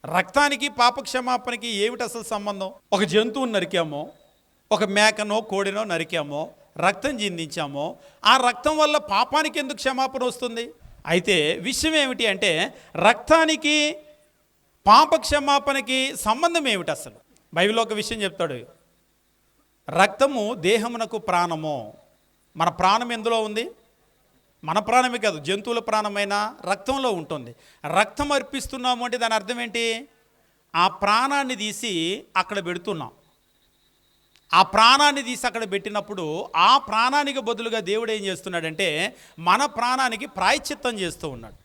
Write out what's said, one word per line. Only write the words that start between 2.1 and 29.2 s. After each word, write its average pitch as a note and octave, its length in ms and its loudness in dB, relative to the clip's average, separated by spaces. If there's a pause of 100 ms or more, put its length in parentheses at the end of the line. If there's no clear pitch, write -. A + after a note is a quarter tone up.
సంబంధం? G3+ 480 -6 (220)
ఒక G3 100 4
జంతువుని A3+ 480 2
నరికామో, E3+ 580 -2 (640)
ఒక G3+ 120 2
మేకనో G#3 580 2
కోడినో G3+ 420 -2
నరికామో, E3 680 -4 (280)
రక్తం G#3 420 0
చిందించామో, D#3+ 760 -6 (300)
ఆ A#3+ 120 8
రక్తం B3 400 0
వల్ల D4+ 200 4
పాపానికి D4 640 0
ఎందుకు C#4 180 -6
క్షమాపణ C4 460 -2
వస్తుంది? A#3+ 480 -6 (360)
అయితే F3 540 2
విషయం D4 340 -2
ఏమిటి B3 320 0
అంటే F#3+ 460 0 (220)
రక్తానికి D4+ 1000 4 (920)
పాపక్షమాపణకి C#4 1300 4
సంబంధం D4+ 460 0
ఏమిటి F3+ 240 -2
అసలు? C3+ 220 -8 (400)
బైబిల్లో G#3 300 2
ఒక A3 100 -2
విషయం G#3+ 280 -4
చెప్తాడు, E3+ 320 -4 (1400)
"రక్తము G#3 640 2
దేహమునకు A3+ 640 -2
ప్రాణము." D#3 760 -2 (640)
మన E3+ 120 2
ప్రాణం G3 420 2
ఎందులో A3+ 300 0
ఉంది? A3 300 -4 (920)
మన E3 160 0
ప్రాణమే A#3+ 380 2
కాదు, G3+ 220 -2
జంతువుల G3+ 400 -4
ప్రాణమైనా G#3 760 -2 (100)
రక్తంలో B3+ 440 -2
ఉంటుంది. D3 460 -6 (300)
రక్తం G#3+ 460 0
అర్పిస్తున్నాము B3+ 720 -4
అంటే B3 120 -4
దాని A3+ 160 0